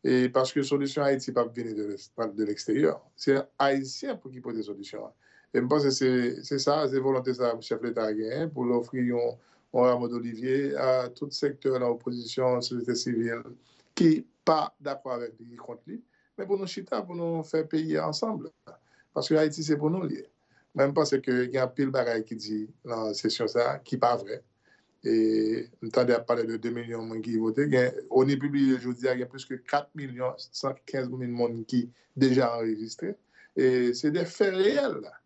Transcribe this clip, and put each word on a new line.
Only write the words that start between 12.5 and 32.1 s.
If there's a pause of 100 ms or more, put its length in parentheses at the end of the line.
société
civile, (520)
qui (180)
pas
d'accord
avec
lui,
contre
lui, (360)
mais
pour
nous
chita,
pour
nous
faire
payer
ensemble. (600)
Parce
que
Haïti,
c'est
pour
nous,
lié. (460)
Moi,
je
pense
qu'il
y
a
un
pile
de
bagaille
qui
dit (160)
dans
la
session
ça,
qui
pas
vrai. (600)
Et (100)
nous
à (160)
parler
de
deux
millions
de
monde
qui
votent.
Il
y
a, (180)
on
est
publié
aujourd'hui,
il
y
a
plus
que
quatre
millions
cent (100)
quinze
mille
monde
qui (240)